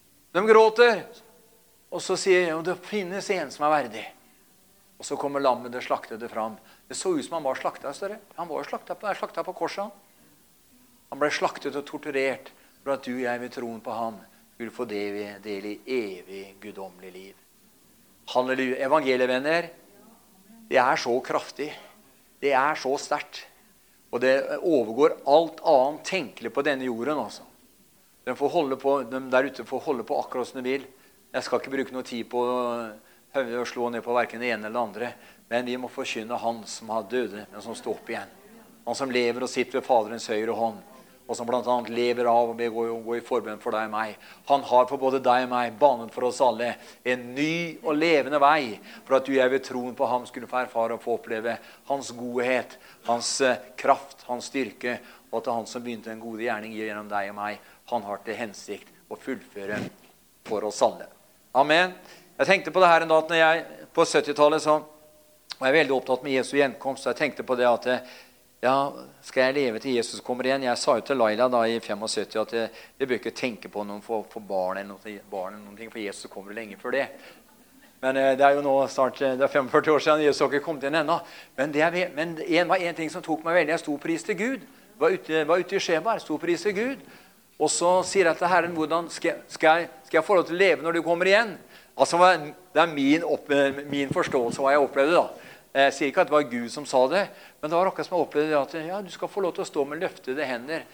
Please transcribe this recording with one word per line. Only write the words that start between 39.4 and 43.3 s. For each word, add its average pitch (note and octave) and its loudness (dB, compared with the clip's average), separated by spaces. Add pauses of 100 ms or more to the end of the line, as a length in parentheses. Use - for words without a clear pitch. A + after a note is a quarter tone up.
og A#2+ -6
sitter B2+ -2
ved - -6
Faderens A2+ 0
høyre A2 -2
hånd, A2 -2 (440)
og A#2+ -6
som A#2 -6
blant A#2+ 0
annet A#2 0
lever A#2+ 2
av A#2 4
og A#2 -8
vil A#2 -2
gå, A#2 -2 (180)
gå A#2 -4
i A2+ -8
forbønn G#2+ -4